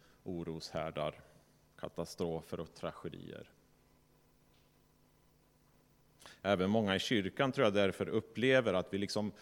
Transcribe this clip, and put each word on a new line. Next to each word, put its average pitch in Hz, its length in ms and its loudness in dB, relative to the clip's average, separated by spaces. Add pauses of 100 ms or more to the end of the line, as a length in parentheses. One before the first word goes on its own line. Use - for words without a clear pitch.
(240)
oroshärdar, 80 1000 -6 (560)
katastrofer 85 840 -6
och 80 140 -10
tragedier. - 760 -12 (3000)
Även 95 280 4
många 104 260 4
i 95 40 4
kyrkan 113 520 0
tror 131 140 2
jag 104 80 4
därför 98 360 2
upplever 117 640 2
att 90 200 0
vi 98 40 -2
liksom 101 340 -2 (100)